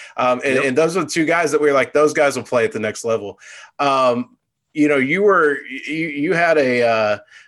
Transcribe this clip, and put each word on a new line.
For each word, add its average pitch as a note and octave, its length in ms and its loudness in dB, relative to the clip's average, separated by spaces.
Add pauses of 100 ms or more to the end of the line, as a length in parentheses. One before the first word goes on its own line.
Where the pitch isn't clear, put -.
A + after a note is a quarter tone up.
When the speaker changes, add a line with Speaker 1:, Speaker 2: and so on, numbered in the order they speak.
(180)
Speaker 1:
Um, B2 260 0
and, C3+ 120 0
Speaker 2:
Yep. C3+ 100 0
Speaker 1:
and B2+ 120 -4
those E3 200 2
are E3+ 60 0
the C#3+ 60 -8
two D#3+ 160 -2
guys E3 260 0
that D3 100 0
we D3 60 2
were C#3+ 60 2
like, C3 200 0
"Those D3 200 2
guys C#3+ 220 2
will A#2+ 80 -6
play A#2 220 0
at G#2+ 60 -2
the A2 80 -8
next G#2+ 260 -6
level." G#2 340 -4 (400)
Um, C3 580 0 (360)
you D3 140 2
know, D3 100 2
you C#3+ 240 0
were, E3 380 2 (280)
you, D#3+ 200 -6
you D3 260 -2
had E3 240 2
a, B2+ 240 2
uh, A2 360 2 (300)